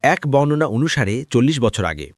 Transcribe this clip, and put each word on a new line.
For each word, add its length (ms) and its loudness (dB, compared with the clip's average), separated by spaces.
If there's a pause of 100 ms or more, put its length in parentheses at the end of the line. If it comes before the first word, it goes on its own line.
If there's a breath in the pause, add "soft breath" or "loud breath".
এক 240 2
বর্ণনা 400 2
অনুসারে 640 -2
চল্লিশ 300 2
বছর 240 0
আগে। 340 -8